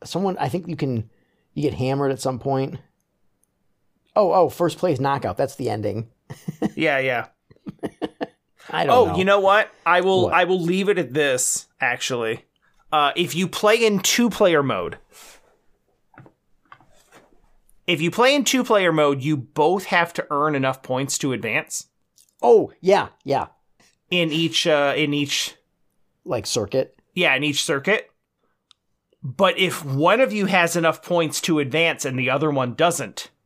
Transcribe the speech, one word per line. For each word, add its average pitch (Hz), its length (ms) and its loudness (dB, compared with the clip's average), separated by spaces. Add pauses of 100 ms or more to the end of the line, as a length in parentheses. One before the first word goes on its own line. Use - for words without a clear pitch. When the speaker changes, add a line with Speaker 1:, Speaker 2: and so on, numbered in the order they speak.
Speaker 1:
Someone, 185 320 -4
I 139 100 -4
think 175 220 -6
you - 80 -6
can, 123 320 -4 (440)
you 147 80 -6
get 147 120 0
hammered 135 360 -2
at 131 120 -4
some 131 180 -4
point. 135 380 -4 (1400)
Oh, 196 160 4
oh, 175 160 4
first 165 300 -2
place 170 200 0
knockout. 135 380 -2
That's 139 220 -4
the 123 120 -6
ending. 107 380 -4 (340)
<laughs> - 360 -6
Speaker 2:
Yeah, 151 220 0
yeah. 123 260 -2 (1400)
Speaker 1:
I 160 160 -2
don't 240 100 4
Speaker 2:
Oh, 240 160 4
Speaker 1:
know. - 60 -4
Speaker 2:
you 185 80 2
know 202 160 4
what? 202 280 4 (160)
I 180 140 4
will, 185 280 2
Speaker 1:
What? 165 80 0
Speaker 2:
I 180 100 4
will 185 160 0
leave 185 260 0
it 196 100 2
at 127 160 -4
this, 135 540 -2 (140)
actually. 120 640 -4 (480)
Uh, 147 240 2
if 147 180 -2
you 185 100 0
play 214 300 2 (100)
in 202 140 2
two-player 190 640 2
mode, 95 340 -4 (3000)
if 170 120 0
you 170 100 0
play 254 260 4
in 269 100 0
two-player 208 480 2
mode, 143 280 2
you 151 140 -2
both 160 500 0
have 170 280 0
to - 180 -6
earn 151 240 0
enough 131 260 -2
points 131 360 -4
to 135 160 -4
advance. 113 540 -6 (540)
Speaker 1:
Oh, 233 380 6
yeah, 180 300 2 (160)
yeah. 135 220 -2 (640)
Speaker 2:
In 170 200 2
each, 165 340 -2
uh, 143 300 2
in 147 180 0
each 143 420 -4 (680)
Speaker 1:
Like, 117 220 -6
circuit? 127 500 -2 (200)
Speaker 2:
Yeah, 156 200 2
in 135 80 0
each 147 220 -2
circuit. 160 440 -2 (1120)
But 180 360 0
if 180 260 -2
one 156 380 2
of 254 100 2
you 208 140 0
has 175 320 2
enough 160 260 0
points 170 380 -2
to 156 180 0
advance 147 460 -2
and 131 120 -6
the 127 120 -2
other 143 200 0
one 127 260 -2
doesn't, 156 540 -2 (160)